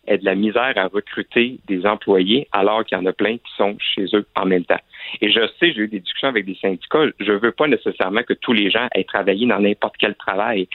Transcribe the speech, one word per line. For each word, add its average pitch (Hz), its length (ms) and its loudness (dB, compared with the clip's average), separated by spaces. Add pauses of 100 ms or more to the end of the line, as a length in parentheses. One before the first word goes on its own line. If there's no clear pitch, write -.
aient 101 120 2
de 92 60 -8
la 95 100 2
misère 107 420 0
à 95 100 0
recruter 117 800 -2
des 92 200 -2
employés 104 680 2
alors 107 320 2
qu'il - 120 -2
y 92 40 -4
en 90 60 -2
a 92 60 2
plein 107 240 -2
qui - 200 -18
sont 104 200 0 (180)
chez 98 200 -2
eux 104 200 0
en 95 120 -2
même 92 180 2
temps. - 160 0 (400)
Et 104 100 2
je 110 100 4 (200)
sais, 170 120 2
j'ai 110 100 -4
eu 107 60 -2
des 107 120 -8
discussions - 280 -4
avec 110 180 0
des 92 140 -8
syndicats, 98 440 0 (160)
je 104 120 0
veux 113 200 2
pas 151 160 0
nécessairement 107 560 0
que - 100 -4
tous - 180 -2
les 101 180 4
gens 117 240 0
aient 95 100 0
travaillé 101 420 0
dans 101 140 2
n'importe 104 380 0
quel 104 180 0
travail. 101 580 -2